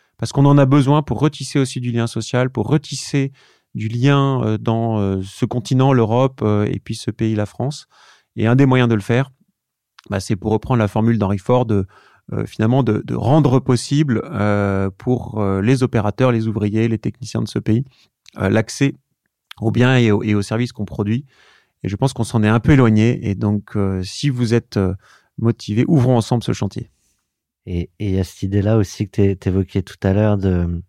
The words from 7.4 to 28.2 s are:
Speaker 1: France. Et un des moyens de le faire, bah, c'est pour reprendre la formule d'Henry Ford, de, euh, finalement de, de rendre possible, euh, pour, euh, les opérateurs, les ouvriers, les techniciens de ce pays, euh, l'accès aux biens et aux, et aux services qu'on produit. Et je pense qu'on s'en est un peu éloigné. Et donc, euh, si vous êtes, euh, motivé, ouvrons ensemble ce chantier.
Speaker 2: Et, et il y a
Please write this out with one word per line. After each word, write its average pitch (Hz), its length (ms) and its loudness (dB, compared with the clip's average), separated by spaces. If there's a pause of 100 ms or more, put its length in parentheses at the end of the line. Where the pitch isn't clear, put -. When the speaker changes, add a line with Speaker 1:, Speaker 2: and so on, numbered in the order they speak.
Speaker 1:
France. 139 420 -8 (480)
Et 110 120 0
un 120 80 4
des 139 100 6
moyens 127 240 4
de 113 60 4
le 101 60 -2
faire, 123 280 -2 (800)
bah, 98 100 -4
c'est 107 160 -4
pour 107 160 -4
reprendre 110 280 0
la 107 80 2
formule 113 320 0
d'Henry 101 180 0
Ford, 123 300 0
de, 98 180 0 (480)
euh, 107 140 -6
finalement 117 340 0
de, 107 240 0
de - 80 -6
rendre 131 460 2
possible, 131 720 0
euh, 101 680 0
pour, 113 420 -4
euh, 98 220 0
les 127 220 2
opérateurs, 123 480 0
les 110 160 -2
ouvriers, 107 400 -2
les 113 100 -2
techniciens 113 460 -8
de 107 40 -6
ce - 120 -6
pays, 110 240 0 (560)
euh, 95 100 0
l'accès 110 460 -2 (680)
aux 113 80 -2
biens 123 280 2
et 113 140 4
aux, 101 120 2
et 107 100 0
aux 101 80 2
services 117 300 -4
qu'on 104 140 -8
produit. 110 400 -4 (580)
Et - 60 -4
je 101 60 -4
pense 135 180 -2
qu'on 117 100 -4
s'en 113 180 0
est 107 60 2
un 113 120 4
peu - 120 2
éloigné. 113 580 4
Et 98 60 -2
donc, 104 400 -4
euh, 95 260 -2
si 135 300 -4
vous 120 240 0
êtes, - 220 -2
euh, 95 180 0 (420)
motivé, 113 500 0
ouvrons 127 300 4
ensemble 113 260 -2
ce 113 100 -4
chantier. 107 360 -6 (760)
Speaker 2:
Et, 87 320 -6
et 101 80 -4
il 95 80 -2
y 95 40 2
a 95 40 0